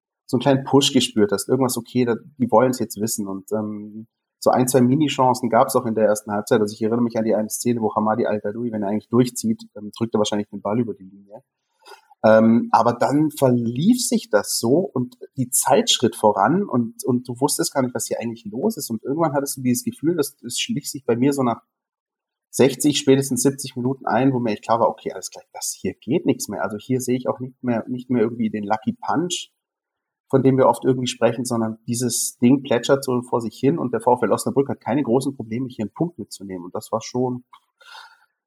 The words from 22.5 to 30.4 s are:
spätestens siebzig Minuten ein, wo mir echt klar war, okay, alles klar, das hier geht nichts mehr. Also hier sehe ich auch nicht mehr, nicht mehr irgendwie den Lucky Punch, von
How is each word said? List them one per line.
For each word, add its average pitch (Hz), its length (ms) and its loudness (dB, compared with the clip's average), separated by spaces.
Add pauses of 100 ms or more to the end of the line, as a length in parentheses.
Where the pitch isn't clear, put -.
spätestens 135 460 2
siebzig - 320 -2
Minuten 127 320 -4
ein, 131 260 2
wo 123 60 0
mir 117 140 -2
echt - 100 -10
klar 113 160 2
war, 98 100 4
okay, - 220 -8
alles 95 180 -12
klar, - 140 -20 (100)
das - 260 -8
hier 92 140 -6
geht 165 320 -4
nichts - 220 -2
mehr. 92 160 -6
Also 104 160 -6
hier 127 200 -2
sehe 127 160 -2
ich 127 140 -4
auch - 100 -4
nicht 127 240 -14
mehr, 120 240 -2
nicht 123 220 -8
mehr 123 140 2
irgendwie 117 260 -2
den 107 140 -8
Lucky 107 420 -4
Punch, 170 460 -4 (760)
von 131 140 2